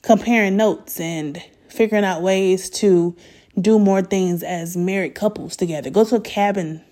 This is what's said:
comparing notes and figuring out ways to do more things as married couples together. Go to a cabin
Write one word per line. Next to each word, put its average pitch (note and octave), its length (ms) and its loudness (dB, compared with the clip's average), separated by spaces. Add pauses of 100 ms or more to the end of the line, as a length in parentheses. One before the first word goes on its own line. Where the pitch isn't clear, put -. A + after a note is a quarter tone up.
comparing G#3+ 560 2
notes - 420 -2
and E3 420 -8 (280)
figuring G#3+ 340 0
out F3+ 180 -2
ways F#3+ 480 0
to F3 460 2 (440)
do G#3+ 200 4
more G3 220 4
things F#3 420 -2
as F3 340 -8
married F#3 380 -4
couples G#3 400 -4
together. E3 340 -4
Go G3+ 140 4
to A3 140 2
a G3 40 0
cabin G3 720 -2